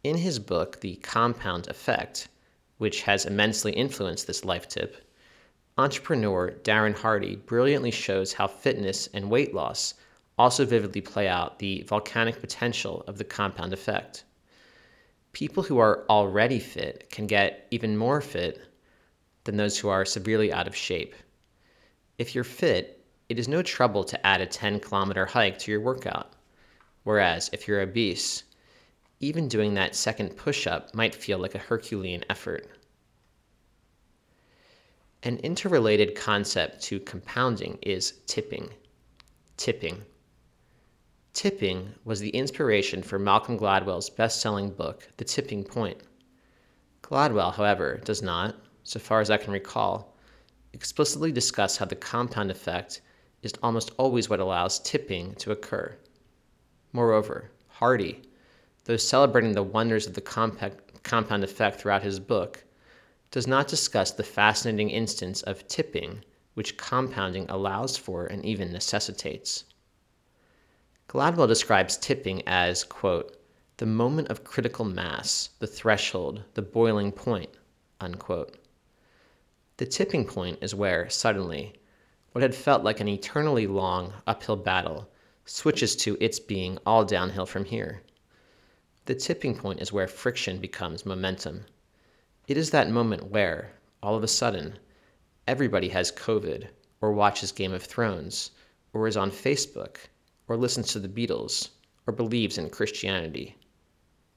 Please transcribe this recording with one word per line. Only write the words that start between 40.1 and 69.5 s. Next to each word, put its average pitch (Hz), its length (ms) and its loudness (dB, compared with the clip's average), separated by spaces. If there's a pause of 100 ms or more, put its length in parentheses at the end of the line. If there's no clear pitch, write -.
Tipping 98 600 -2 (100)
was 107 160 -4
the 104 100 -4
inspiration 113 720 0
for 98 160 -4
Malcolm 101 400 4
Gladwell's 95 520 0
best-selling 104 600 0
book, - 460 -8
The 120 80 -10
Tipping - 400 -4
Point. - 380 -6 (1000)
Gladwell, 113 520 2
however, 95 500 2
does 107 180 -2
not, 92 320 -2 (300)
so - 160 -8
far 110 200 4
as 107 100 0
I 104 80 4
can 104 140 -4
recall, 98 640 -2 (600)
explicitly 151 580 0
discuss - 440 2
how 95 100 -2
the 90 100 -6
compound 120 540 -2
effect - 500 -6 (420)
is 107 200 -8
almost 113 340 0
always 123 320 2
what 98 120 2
allows 92 400 0
tipping 92 560 -4
to - 160 -4
occur. - 440 -6 (960)
Moreover, 113 580 2 (180)
Hardy, 120 540 2 (600)
though 117 120 2
celebrating 117 560 6
the 101 100 2
wonders 110 440 2
of 92 80 -12
the 101 60 -4
compa-, 107 580 -2 (240)
compound 107 420 0
effect - 360 0
throughout 101 220 2
his 98 180 -2
book, 92 440 -2 (680)
does 131 140 -2
not 139 220 4
discuss - 440 0
the 107 100 -6
fascinating 107 680 2
instance 98 540 -4
of - 260 -8
tipping 87 560 -4 (300)
which - 220 -6
compounding 95 720 -2
allows 98 460 -2
for 87 300 -6
and 87 180 -8
even 95 280 -2
necessitates. - 920 -4 (1400)